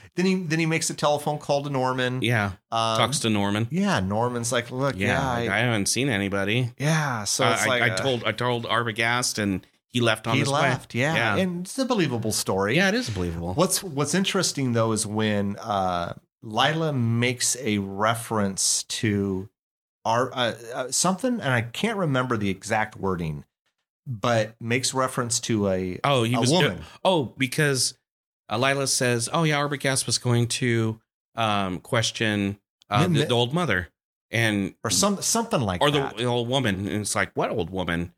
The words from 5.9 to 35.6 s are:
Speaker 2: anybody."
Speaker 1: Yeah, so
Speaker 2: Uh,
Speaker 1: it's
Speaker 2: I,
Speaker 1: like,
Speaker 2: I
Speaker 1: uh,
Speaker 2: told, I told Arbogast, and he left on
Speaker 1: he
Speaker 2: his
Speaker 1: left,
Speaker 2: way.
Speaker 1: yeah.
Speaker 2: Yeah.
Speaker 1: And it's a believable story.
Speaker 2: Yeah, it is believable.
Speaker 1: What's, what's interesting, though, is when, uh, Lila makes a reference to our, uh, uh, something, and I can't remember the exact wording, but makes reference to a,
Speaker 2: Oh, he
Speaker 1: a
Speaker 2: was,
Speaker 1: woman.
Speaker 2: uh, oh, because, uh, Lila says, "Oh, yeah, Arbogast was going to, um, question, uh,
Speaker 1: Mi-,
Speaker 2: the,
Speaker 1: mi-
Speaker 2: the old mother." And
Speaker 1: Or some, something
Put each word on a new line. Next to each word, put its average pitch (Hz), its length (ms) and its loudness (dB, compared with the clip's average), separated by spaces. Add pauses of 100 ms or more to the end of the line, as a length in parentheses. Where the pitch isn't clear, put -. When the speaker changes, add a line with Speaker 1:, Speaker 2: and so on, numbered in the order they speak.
Speaker 2:
anybody." 101 720 0
Speaker 1:
Yeah, 143 460 0
so - 200 0
Speaker 2:
Uh, 113 100 4
Speaker 1:
it's 104 100 0
Speaker 2:
I, - 20 4
Speaker 1:
like, 123 160 2
Speaker 2:
I 120 80 4
Speaker 1:
uh, 95 60 -2
Speaker 2:
told, 117 260 0
I 107 80 0
told 120 360 -2
Arbogast, 113 760 0
and 98 260 -2 (220)
he 123 120 -2
left 113 280 2
on 113 60 2
Speaker 1:
he 131 40 4
Speaker 2:
his 143 100 2
Speaker 1:
left, 139 460 0
Speaker 2:
way. 117 60 0
Speaker 1:
yeah. 151 160 2
Speaker 2:
Yeah. 113 260 2
Speaker 1:
And 180 240 -4
it's - 140 -12
a 262 40 0
believable 135 460 0
story. 101 460 0
Speaker 2:
Yeah, 190 140 4
it 202 40 0
is 240 160 -4
believable. 87 440 -4
Speaker 1:
What's, 185 280 2
what's 143 320 -4
interesting, 170 580 0
though, 113 200 2
is 107 120 0
when, 104 520 0
uh, 95 580 -2 (280)
Lila 143 500 0
makes 120 680 0
a 107 180 0
reference 101 1080 0
to 98 640 -2 (560)
our, 120 280 0
uh, 123 220 0 (200)
uh, 131 180 -6
something, 190 480 0
and 131 120 0
I 117 100 2
can't 202 360 -4
remember 127 380 0
the 101 140 0
exact 107 460 -2
wording, 85 480 -4 (600)
but 113 540 0
makes 120 340 -2
reference 131 460 -2
to 104 280 2
a, 92 360 -2
Speaker 2:
Oh, 135 200 2
he 117 100 0
Speaker 1:
a 120 60 2
Speaker 2:
was, 127 120 2
Speaker 1:
woman. 147 260 2
Speaker 2:
uh, 80 40 -12 (220)
oh, 165 340 2
because, 135 560 0 (560)
uh, 110 80 -2
Lila 139 280 2
says, 120 460 0
"Oh, 165 120 2
yeah, 151 140 2
Arbogast 143 480 -2
was 120 120 0
going 120 300 2
to, 113 520 0 (340)
um, 101 440 0
question, 107 800 0 (320)
uh, 104 100 4
Speaker 1:
Mi-, 165 40 4
Speaker 2:
the, 185 40 2 (120)
Speaker 1:
mi- - 60 2
Speaker 2:
the 123 80 2
old 123 200 2
mother." 110 340 0 (420)
And 104 520 0
Speaker 1:
Or 113 80 -2
some, 196 320 2
something 220 380 0